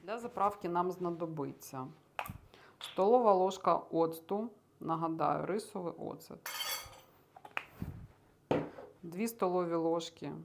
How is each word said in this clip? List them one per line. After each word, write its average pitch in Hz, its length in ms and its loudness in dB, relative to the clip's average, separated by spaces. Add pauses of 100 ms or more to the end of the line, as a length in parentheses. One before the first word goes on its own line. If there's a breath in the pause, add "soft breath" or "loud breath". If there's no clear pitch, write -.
Для 214 160 -6
заправки 202 500 0
нам 175 220 2
знадобиться 160 960 -4 (920 loud breath)
столова 214 540 6
ложка 185 420 4
оцту, 165 760 0 (300)
нагадаю, 160 680 0
рисовий 185 480 -6
оцет. - 560 -12 (2500 loud breath)
Дві 180 240 -4
столові 180 480 2
ложки 165 560 0 (140)